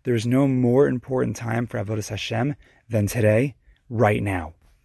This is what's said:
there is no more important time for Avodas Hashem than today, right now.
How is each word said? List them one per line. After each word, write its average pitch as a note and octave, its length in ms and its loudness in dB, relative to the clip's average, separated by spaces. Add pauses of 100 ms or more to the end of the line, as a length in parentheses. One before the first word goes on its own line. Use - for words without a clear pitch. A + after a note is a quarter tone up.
there B2 120 -2
is A2+ 120 -2
no C3 200 2
more B2+ 400 4
important B2+ 500 -4
time A#2 300 -4
for A#2 160 -6
Avodas G#2+ 280 -6
Hashem A#2 460 -4 (320)
than G#2 180 0
today, A2+ 480 2 (340)
right A2+ 340 2
now. F2 320 -6 (300)